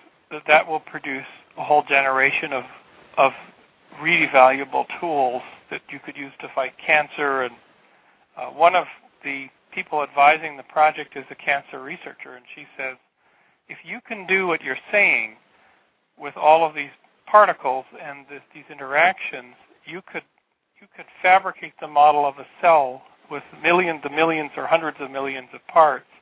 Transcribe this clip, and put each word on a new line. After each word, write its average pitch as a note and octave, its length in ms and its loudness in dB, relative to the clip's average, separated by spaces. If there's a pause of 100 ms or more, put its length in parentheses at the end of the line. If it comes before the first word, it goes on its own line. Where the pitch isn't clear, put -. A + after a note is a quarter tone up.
(300)
that, D3+ 180 -14
that D#3 200 4
will D#3 140 -6
produce C3+ 440 -12 (320)
a - 60 -10
whole D3 260 2
generation C#3 640 0
of, B2+ 100 -4 (540)
of C3+ 140 4 (680)
really D#3+ 320 0
valuable C3 540 4 (140)
tools C3+ 420 -4 (300)
that C#3+ 100 -12 (100)
you C#3+ 140 -16
could D3 100 -18
use C#3 260 -16
to D3 120 -14
fight C3 200 -4 (120)
cancer. D3 560 0
And, B2 140 -6 (800)
uh, B2+ 120 -10
one E3 260 2
of D#3+ 100 0 (380)
the C#3 240 -12 (240)
people D#3+ 320 -6
advising D3 520 2
the C3 80 -18
project D3+ 540 -2
is C3 140 -14
a - 40 -18
cancer C#3 460 -6
researcher, C3+ 540 -18
and B2 180 -20
she D3 120 -20 (120)
says, C3 180 -10 (720)
"If - 160 -20
you F#3 240 -14
can G3+ 180 -14
do F#3 220 0
what D#3+ 140 -2
you're C3 160 -8 (140)
saying C3 440 0 (800)
with C#3+ 200 -14
all D#3+ 280 4
of D#3 80 -2
these C#3+ 180 -10 (340)
particles D3+ 580 4 (180)
and C#3+ 280 -18
this, C#3+ 120 -18 (120)
these D3 180 -20
interactions, C#3+ 840 -4 (300)
you E3 240 -16
could, E3 140 -12 (560)
you G3+ 160 -20
could E3+ 120 -20 (140)
fabricate F#3 600 2
the D3+ 60 -12
model D3 380 4
of C3+ 120 -4
a C3 80 -18 (160)
cell C#3 400 2 (280)
with C#3+ 140 -12 (180)
millions E3+ 440 0
and C#3 100 -10
millions D#3+ 400 -2
or C#3 100 -8
hundreds D#3+ 360 -2
of C3+ 100 -12
millions C3+ 420 -10
of - 140 -20
parts, D3+ 380 2 (160)